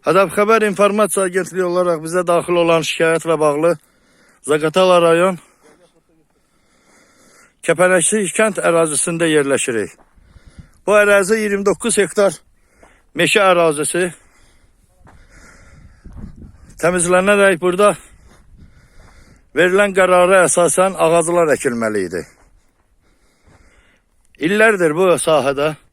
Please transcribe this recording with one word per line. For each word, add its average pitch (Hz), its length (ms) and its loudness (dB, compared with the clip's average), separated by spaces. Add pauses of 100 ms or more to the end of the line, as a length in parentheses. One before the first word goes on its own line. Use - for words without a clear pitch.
Hədəf 175 320 0
Xəbər 214 320 0
İnformasiya 202 640 0
Agentliyi 180 380 -4
olaraq 175 340 -2
bizə 160 240 -4
daxil 170 320 0
olan 165 320 2
şikayətlə 165 480 -2
bağlı 151 380 0 (720)
Zaqatala 160 560 2
rayon 170 320 2 (2250)
Kəpənəkli 185 680 0
kənd 220 320 -2
ərazisində 165 640 -2
yerləşirik. 135 640 -2 (960)
Bu 202 80 4
ərazi 202 400 2
iyirmi 202 320 -4
doqquz 202 320 -4
hektar 196 380 0 (760)
meşə 175 380 0
ərazisi. 170 560 0 (2750)
Təmizlənərək 185 800 2
burada 180 320 0 (1600)
verilən 185 400 2
qərara 180 560 4
əsasən 180 480 0
ağaclar 165 600 2
əkilməli 110 500 -4
idi. 85 180 -8 (2250)
İllərdir 202 480 0
bu 185 240 2
sahədə 143 540 -2 (180)